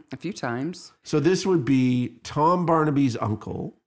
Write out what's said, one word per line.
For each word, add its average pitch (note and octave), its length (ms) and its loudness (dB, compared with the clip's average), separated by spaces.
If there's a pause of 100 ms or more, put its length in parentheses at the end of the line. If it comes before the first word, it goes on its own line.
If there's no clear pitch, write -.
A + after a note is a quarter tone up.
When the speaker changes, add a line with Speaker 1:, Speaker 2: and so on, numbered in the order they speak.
(100)
Speaker 1:
A C#3 60 -12
few - 160 -10
times. C3+ 600 -8 (120)
Speaker 2:
So D3+ 160 0
this F3 240 2
would F3 220 2
be B2+ 580 2
Tom E3+ 400 2
Barnaby's D3+ 540 2
uncle G#2+ 580 -6 (100)